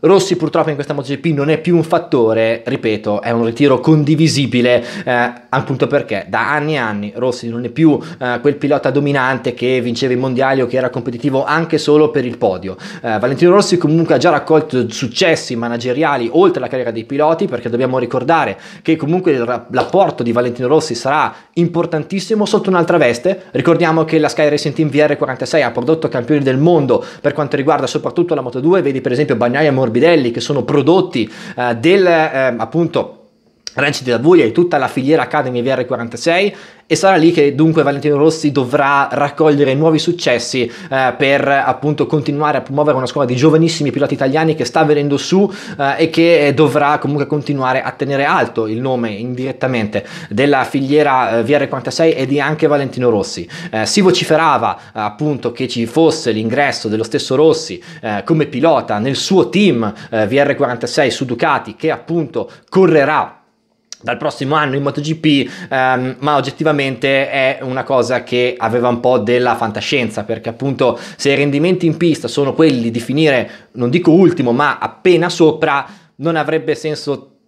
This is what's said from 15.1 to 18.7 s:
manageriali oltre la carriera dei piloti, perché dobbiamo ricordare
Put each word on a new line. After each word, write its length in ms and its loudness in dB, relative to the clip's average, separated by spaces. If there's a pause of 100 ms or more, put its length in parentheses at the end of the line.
manageriali 760 -2
oltre 260 4
la 80 -6
carriera 240 -4
dei 140 -8
piloti, 420 0
perché 220 -6
dobbiamo 280 -2
ricordare 640 -2 (220)